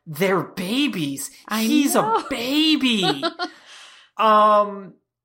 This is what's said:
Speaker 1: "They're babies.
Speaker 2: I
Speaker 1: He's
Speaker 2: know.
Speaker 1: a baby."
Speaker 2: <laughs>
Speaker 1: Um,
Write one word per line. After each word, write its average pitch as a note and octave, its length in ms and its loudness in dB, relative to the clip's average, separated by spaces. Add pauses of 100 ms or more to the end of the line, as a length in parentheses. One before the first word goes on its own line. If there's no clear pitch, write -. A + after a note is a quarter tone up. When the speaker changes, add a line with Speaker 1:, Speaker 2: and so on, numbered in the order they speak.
Speaker 1:
"They're F3 340 0
babies. F#3 920 -4 (180)
Speaker 2:
I A3 140 -2
Speaker 1:
He's C#4 320 2
Speaker 2:
know. G#4+ 200 0
Speaker 1:
a F#4 140 -4
baby." C#4 1000 0
Speaker 2:
<laughs> - 880 -16
Speaker 1:
Um, G#3 760 2 (320)